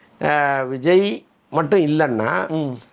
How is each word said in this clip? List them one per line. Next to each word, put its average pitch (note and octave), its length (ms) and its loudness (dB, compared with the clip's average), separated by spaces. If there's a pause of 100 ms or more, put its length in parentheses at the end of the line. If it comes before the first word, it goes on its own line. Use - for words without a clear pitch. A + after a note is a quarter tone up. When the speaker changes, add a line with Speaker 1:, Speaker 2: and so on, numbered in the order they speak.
(240)
Speaker 1:
ஆ, C#3+ 380 0
விஜய் F3 600 0 (260)
மட்டும் D#3 300 2
இல்லைன்னா, D3+ 680 0
Speaker 2:
ம். D3+ 260 -4 (180)